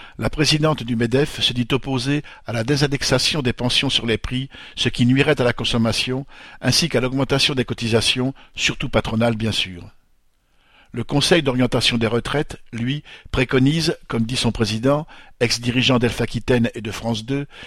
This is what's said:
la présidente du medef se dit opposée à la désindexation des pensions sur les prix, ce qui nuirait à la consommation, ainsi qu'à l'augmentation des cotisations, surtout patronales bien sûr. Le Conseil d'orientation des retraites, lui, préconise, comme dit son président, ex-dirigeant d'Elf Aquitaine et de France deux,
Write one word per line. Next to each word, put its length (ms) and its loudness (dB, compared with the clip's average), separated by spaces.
la 140 -4
présidente 520 2
du 140 -4
medef 460 0
se 100 2
dit 200 -2
opposée 500 -2
à 80 -6
la 100 -2
désindexation 800 0
des 100 0
pensions 380 0
sur 160 0
les 100 2
prix, 320 -6
ce 140 0
qui 160 2
nuirait 340 4
à 60 2
la 80 4
consommation, 720 -2
ainsi 260 2
qu'à 140 0
l'augmentation 520 0
des 120 0
cotisations, 640 0
surtout 340 -4
patronales 480 0
bien 160 -2
sûr. 380 -6
Le 120 -4
Conseil 380 2
d'orientation 560 2
des 80 2
retraites, 500 -2
lui, 320 -4
préconise, 680 2
comme 160 -2
dit 120 -4
son 140 0
président, 560 0
ex-dirigeant 580 2
d'Elf 240 0
Aquitaine 520 0
et 60 -8
de 100 -8
France 360 -4
deux, 200 -4